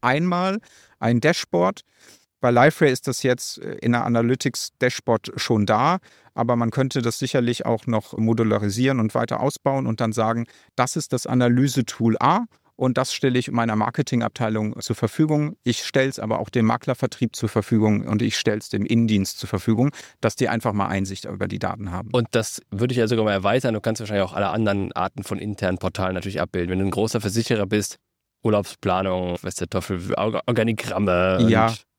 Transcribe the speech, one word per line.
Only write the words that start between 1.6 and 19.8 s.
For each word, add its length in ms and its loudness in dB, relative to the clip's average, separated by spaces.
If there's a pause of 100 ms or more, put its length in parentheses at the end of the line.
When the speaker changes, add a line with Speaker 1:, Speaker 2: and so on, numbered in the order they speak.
Speaker 1:
Bei 100 4
Liferay 380 6
ist 180 -2
das 160 -4
jetzt, 340 -2
äh, 240 -10
in 120 2
der 120 0
Analytics-Dashboard 1300 0
schon 300 2
da, 320 2 (360)
aber 220 0
man 160 0
könnte 300 0
das 180 -2
sicherlich 460 0
auch 200 0
noch 320 -2
modularisieren 840 2
und 120 0
weiter 280 -2
ausbauen 440 -2
und 140 -2
dann 140 0
sagen, 320 0 (320)
„Das 180 0
ist 160 -4
das 160 -2
Analyse-Tool 920 2
A 240 4 (320)
und 200 0
das 160 -2
stelle 240 2
ich 140 -2
meiner 240 0
Marketingabteilung 1040 0
zur 160 -4
Verfügung. 680 0
Ich 200 -2
stell's 340 0
aber 220 -2
auch 100 -6
dem 160 2
Maklervertrieb 720 -2
zur 140 -4
Verfügung 580 2
und 140 0
ich 160 0
stell's 320 -2
dem 160 -2
Innendienst 520 2
zur 120 -10
Verfügung, 400 2 (320)